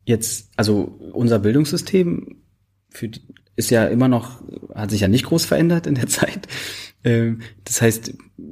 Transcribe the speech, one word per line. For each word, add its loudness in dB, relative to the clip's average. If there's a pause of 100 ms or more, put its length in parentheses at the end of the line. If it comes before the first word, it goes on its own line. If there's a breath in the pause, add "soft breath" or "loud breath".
Jetzt, -2
also 2 (300)
unser 2
Bildungssystem 0 (540)
für -10
die, -14 (360)
ist -2
ja 6
immer 4
noch, -2 (320)
hat -6
sich 0
ja 2
nicht 4
groß 0
verändert 2
in 2
der -2
<laughs> -10
Zeit. -4 (560 loud breath)
Ähm, 2 (240 loud breath)
das -4
heißt, 2 (380)